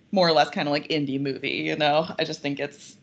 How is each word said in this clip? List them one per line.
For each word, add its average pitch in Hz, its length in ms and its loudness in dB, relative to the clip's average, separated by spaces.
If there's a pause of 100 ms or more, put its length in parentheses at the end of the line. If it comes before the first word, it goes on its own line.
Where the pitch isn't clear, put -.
(100)
more 185 160 4
or 165 60 6
less 151 180 4
kind 160 160 -4
of, 147 60 0
like, 147 160 -2
indie 139 320 -2
movie, 139 300 -4
you 156 260 -4
know? 151 320 2 (100)
I 160 60 0
just 156 160 -6
think 143 180 -4
it's - 440 -12